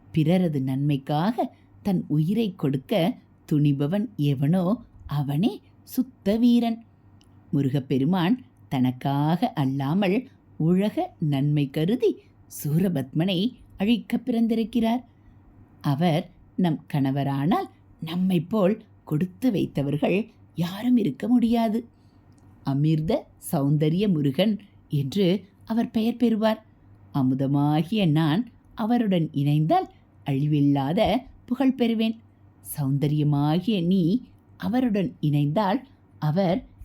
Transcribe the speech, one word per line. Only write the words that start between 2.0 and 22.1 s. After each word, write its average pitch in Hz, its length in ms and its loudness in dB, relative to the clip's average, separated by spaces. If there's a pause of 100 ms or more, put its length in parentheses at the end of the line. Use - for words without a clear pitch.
உயிரை 185 480 0
கொடுக்க 160 640 -2 (340)
துணிபவன் 147 640 0
எவனோ 151 680 0 (220)
அவனே 143 540 -2 (240)
சுத்த - 520 -4
வீரன். 233 480 2 (680)
முருகப்பெருமான் 147 840 0 (300)
தனக்காக 139 840 0
அல்லாமல் 160 760 -2 (280)
உலக 190 640 -2
நன்மை 147 520 0
கருதி 202 460 0 (300)
சூரபத்மனை 170 1080 -2 (240)
அழிக்க 220 400 -2
பிறந்திருக்கிறார். 226 880 -2 (760)
அவர் 156 500 0 (260)
நம் 170 360 0
கணவரானால் 139 760 0 (320)
நம்மை 180 400 0
போல் 214 420 0 (220)
கொடுத்து 185 460 -2
வைத்தவர்கள் 147 800 -2 (260)
யாரும் 202 400 0
இருக்க 208 320 -2
முடியாது. 233 580 2 (800)